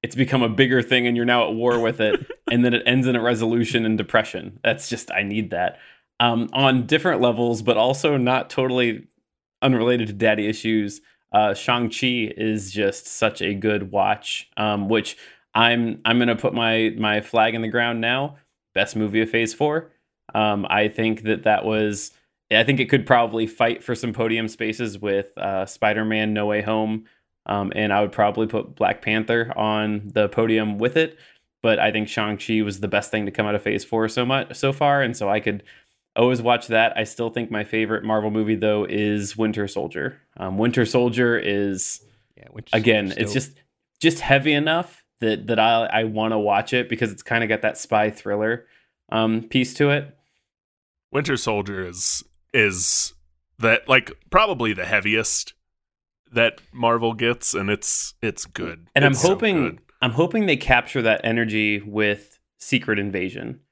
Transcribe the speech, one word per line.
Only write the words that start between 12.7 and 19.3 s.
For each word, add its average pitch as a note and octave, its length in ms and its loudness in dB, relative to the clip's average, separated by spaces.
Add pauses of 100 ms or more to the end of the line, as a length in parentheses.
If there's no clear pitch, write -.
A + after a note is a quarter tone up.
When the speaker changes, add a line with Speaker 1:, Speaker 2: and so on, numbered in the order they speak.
Speaker 1:
just G2 360 -2
such - 340 -2
a G2 120 -2
good G2+ 380 -2
watch, G2+ 640 -2
um, G#2 320 -2
which A2+ 300 0 (360)
I'm, A#2 520 2
I'm A#2 140 4
gonna A#2+ 180 2
put - 160 -2
my, A2+ 440 2
my G#2+ 240 0
flag A2+ 340 2
in A2+ 60 -4
the A2+ 60 -4
ground A#2 320 -2
now. C3+ 380 -2 (360)
Best G2+ 220 -2
movie G#2+ 260 2
of A2 80 0
Phase A2+ 240 0